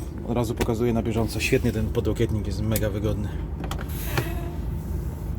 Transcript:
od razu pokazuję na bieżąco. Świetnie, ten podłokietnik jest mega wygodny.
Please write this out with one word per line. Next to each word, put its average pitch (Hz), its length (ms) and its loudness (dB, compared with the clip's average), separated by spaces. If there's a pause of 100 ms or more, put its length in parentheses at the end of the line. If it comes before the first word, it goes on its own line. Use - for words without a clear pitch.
(280)
od 113 80 2
razu 117 180 2
pokazuję 117 380 2
na 113 100 4
bieżąco. 113 380 0
Świetnie, 120 320 4
ten 110 140 0
podłokietnik 107 600 2
jest 101 160 -2
mega 107 280 2
wygodny. 101 380 0 (2000)